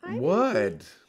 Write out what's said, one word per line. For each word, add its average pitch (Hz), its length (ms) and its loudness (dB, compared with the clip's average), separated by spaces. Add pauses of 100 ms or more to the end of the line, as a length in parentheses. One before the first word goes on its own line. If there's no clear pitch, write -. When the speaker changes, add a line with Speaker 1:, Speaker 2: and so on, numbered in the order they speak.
Speaker 1:
Hi, 349 120 -6
Speaker 2:
What? 202 380 2
Speaker 1:
baby. 110 240 0 (320)